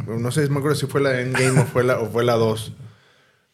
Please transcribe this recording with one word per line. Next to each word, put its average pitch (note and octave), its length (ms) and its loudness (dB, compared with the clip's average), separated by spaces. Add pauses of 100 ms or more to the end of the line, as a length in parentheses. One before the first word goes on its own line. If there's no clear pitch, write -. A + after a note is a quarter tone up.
No A#2 240 -4
sé, D3 180 0
me C#3+ 80 0
acuerdo C#3+ 180 0
si C#3 100 -4
fue C#3 140 0
la C#3 100 2
de B2+ 120 -2
Endgame C3 380 2
o A#2+ 40 4
fue B2 200 0
la, B2 160 2
o G#2+ 100 -4
fue A#2 140 0
la A#2+ 100 4
dos. A2 380 0 (800)